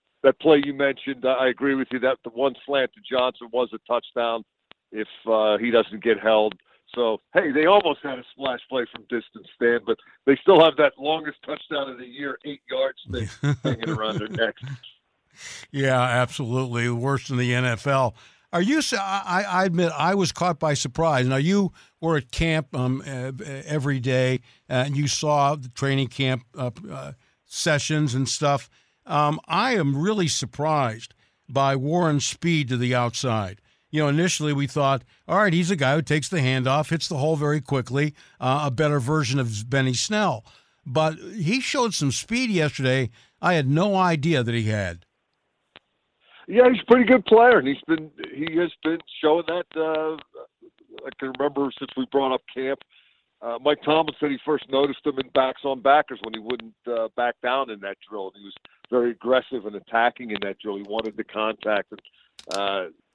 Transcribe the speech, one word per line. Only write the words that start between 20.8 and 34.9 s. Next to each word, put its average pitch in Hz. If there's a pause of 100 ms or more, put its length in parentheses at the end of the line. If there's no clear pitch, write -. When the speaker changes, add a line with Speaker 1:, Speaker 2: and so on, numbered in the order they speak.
Speaker 2:
Now, 131
you 185 (300)
were 165
at 131
camp, 160
um, 127
e-, 135
every 143
day, 127 (280)
uh, 131
and 139
you 147
saw 147
the 127
training 135
camp, 131 (140)
uh, 123 (200)
uh, 139 (340)
sessions 151
and 135
stuff. 143 (380)
Um, 147
I 226
am 139
really 185
surprised 131 (340)
by 139
Warren's 151
speed 156
to 123
the 123
outside. 110 (300)
You 151
know, 143
initially 151
we 139
thought, 139 (240)